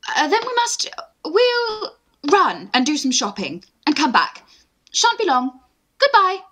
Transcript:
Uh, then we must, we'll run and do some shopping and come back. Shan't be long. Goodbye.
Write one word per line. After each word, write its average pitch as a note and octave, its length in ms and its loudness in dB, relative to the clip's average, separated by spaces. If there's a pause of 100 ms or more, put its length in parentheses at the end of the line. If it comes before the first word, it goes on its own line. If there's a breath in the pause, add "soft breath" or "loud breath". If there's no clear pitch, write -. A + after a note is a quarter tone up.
(140)
Uh, D4 120 0
then D#4+ 180 2
we B4+ 100 -6
must, A#4 340 -2 (360)
we'll A4+ 680 0 (360)
run D4 420 2
and B3+ 120 2
do D4 120 0
some C4+ 140 -2
shopping G3 520 -6 (220)
and D4+ 100 0
come C#4 160 0
back. F3+ 320 0 (480 soft breath)
Shan't A#4 280 0
be A4+ 60 -2
long. C4 340 -2 (400)
Goodbye. G4 400 4 (120)